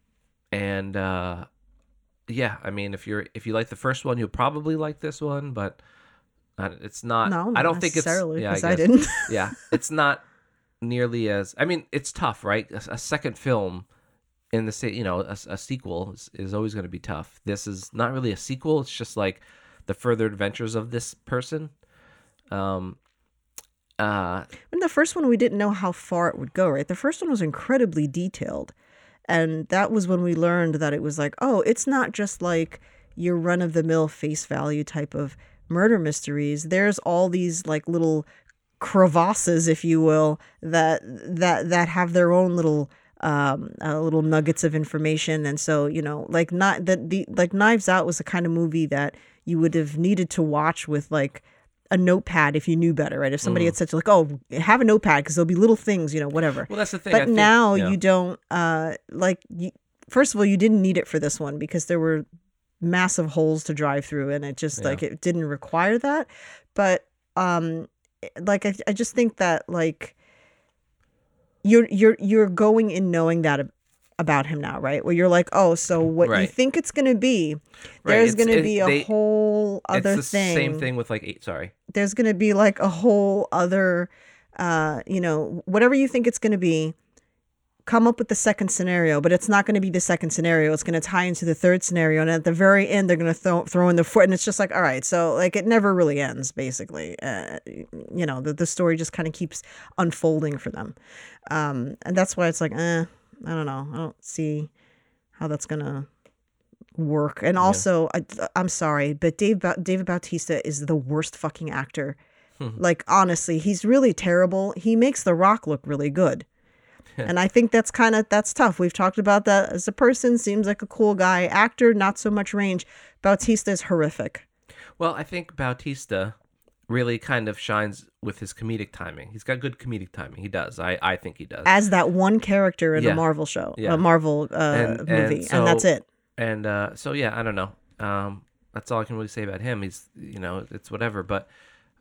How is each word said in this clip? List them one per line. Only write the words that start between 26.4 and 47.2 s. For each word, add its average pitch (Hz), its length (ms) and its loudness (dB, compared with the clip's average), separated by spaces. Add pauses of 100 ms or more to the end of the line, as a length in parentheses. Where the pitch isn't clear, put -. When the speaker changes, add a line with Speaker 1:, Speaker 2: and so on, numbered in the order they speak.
Speaker 2:
go, 185 160 2
right? 139 180 -2
The 180 80 -4
first 294 260 -4
one 349 100 -4
was 214 100 0
incredibly 160 640 0
detailed. 165 640 -8 (520)
And 160 440 0
that 196 220 2
was 202 160 0
when 180 140 2
we 175 140 0
learned 170 400 2
that 147 180 -2
it 151 80 -4
was 147 160 -6
like, 143 220 -4
oh, 247 220 2
it's - 260 0
not 269 240 0
just, - 300 -6
like, 170 380 -2 (360)
your 175 220 -2
run-of-the-mill 165 720 0
face 156 360 -6
value 147 380 -4
type 147 320 -8
of 143 200 -6 (340)
murder 202 280 4
mysteries. 147 640 -4
There's 190 360 0
all 175 300 0
these, 175 360 -2
like, 151 220 -4
little 165 380 0 (540)
crevasses, 170 880 2
if 160 180 0
you 160 160 4
will, 156 380 4 (220)
that, 160 420 2
that, 165 640 -2
that 175 200 2
have 170 240 -2
their 175 200 4
own 180 220 2
little 151 340 0 (340)
um, 143 480 0 (120)
uh, 156 160 -2
little 160 220 0
nuggets 156 420 2
of 156 120 0
information. 156 720 -2
And 143 140 -4
so, 147 280 0
you 160 140 -4
know, 147 280 -6
like, 165 220 0
not 185 340 0
that 170 240 0
the, 190 200 -2